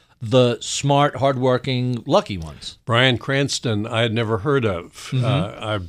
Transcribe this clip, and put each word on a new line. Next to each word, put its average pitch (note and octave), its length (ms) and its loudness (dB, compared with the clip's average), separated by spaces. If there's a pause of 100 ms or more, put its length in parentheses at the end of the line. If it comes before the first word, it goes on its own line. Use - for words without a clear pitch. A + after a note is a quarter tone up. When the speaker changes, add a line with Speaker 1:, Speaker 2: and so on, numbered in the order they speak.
(240)
Speaker 1:
the A#2+ 380 4
smart, C#3+ 540 2
hardworking, B2+ 880 0
lucky D#3 320 0
ones. D#2 480 -14
Speaker 2:
Bryan A#2+ 320 4
Cranston, B2+ 680 -2
I A2+ 140 -2
had A#2 120 0
never A2 260 0
heard C#3 260 0
of. - 460 -6
Speaker 1:
Mm-hmm. C3 140 0
Speaker 2:
Uh, A2+ 40 0 (360)
I G#2+ 240 -2